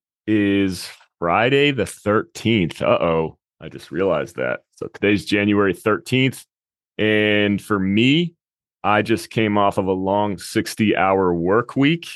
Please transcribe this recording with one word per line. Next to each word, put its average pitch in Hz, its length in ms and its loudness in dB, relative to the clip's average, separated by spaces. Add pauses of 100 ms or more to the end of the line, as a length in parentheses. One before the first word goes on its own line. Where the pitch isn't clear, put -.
(260)
is 98 640 0 (300)
Friday 127 520 2
the 117 140 -2
thirteenth. 104 960 -2
Uh-oh, 80 560 0 (220)
I 80 80 -16
just 76 240 -18
realized 82 460 -2
that. 64 240 -4 (140)
So - 120 -12
today's 101 380 0
January 101 480 2
thirteenth, 127 720 -2 (520)
and 104 640 2
for 107 160 -4
me, 123 580 2 (500)
I 104 160 2
just 110 280 -2
came 107 280 0
off 101 200 2
of 98 80 -2
a 95 60 -2
long 95 460 0
sixty-hour 95 960 0
work 92 420 0
week 156 400 0